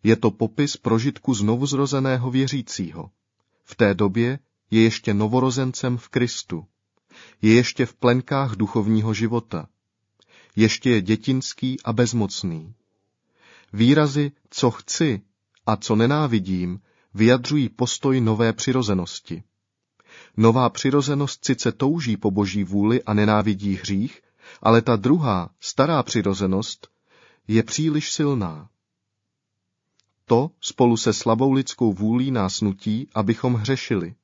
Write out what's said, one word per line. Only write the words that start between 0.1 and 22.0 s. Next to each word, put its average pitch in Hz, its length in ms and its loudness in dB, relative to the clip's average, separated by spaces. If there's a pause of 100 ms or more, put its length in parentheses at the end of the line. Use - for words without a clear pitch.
to 113 140 0
popis 127 460 -4
prožitku 120 580 -2
znovuzrozeného 131 960 -2
věřícího. 110 800 -4 (540)
V - 100 -20
té 101 200 4
době 117 440 0 (320)
je 113 120 6
ještě 113 320 2
novorozencem 123 840 0
v - 100 -16
Kristu. 117 560 -4 (760)
Je 110 120 6
ještě 123 320 2
v - 80 -18
plenkách 127 600 0
duchovního 107 580 0
života. 110 540 -4 (880)
Ještě 110 340 2
je 107 120 2
dětinský 131 840 -4
a 117 80 -4
bezmocný. 104 840 -2 (960)
Výrazy 143 600 2 (180)
„co 123 200 0
chci“ 123 500 -4 (460)
a 110 100 2
„co 107 200 -2
nenávidím“ 104 840 0 (340)
vyjadřují 123 540 2
postoj 131 520 -2
nové 110 320 2
přirozenosti. 101 920 -4 (920)
Nová 113 340 4
přirozenost 143 720 -2
sice 120 280 0
touží 139 440 -2